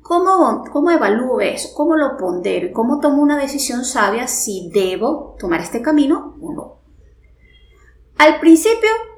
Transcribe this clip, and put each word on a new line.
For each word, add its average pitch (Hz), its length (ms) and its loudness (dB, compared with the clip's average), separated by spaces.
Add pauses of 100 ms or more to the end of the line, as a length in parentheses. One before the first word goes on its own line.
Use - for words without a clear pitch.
¿Cómo, 349 680 2
cómo 320 200 0
evalúo 240 500 0
eso? - 340 -4
¿Cómo 311 220 2
lo 269 200 0
pondero? 180 500 -4
¿Y - 40 -8
cómo 262 300 0
tomo 285 200 4
una 294 160 4
decisión 277 460 -4
sabia 233 440 -2
si 185 460 -6
debo 196 640 -2
tomar 170 220 -2
este - 220 -8
camino 294 600 0
o - 120 -10
no? - 280 -14 (1400)
Al 302 220 4
principio, 427 500 4 (280)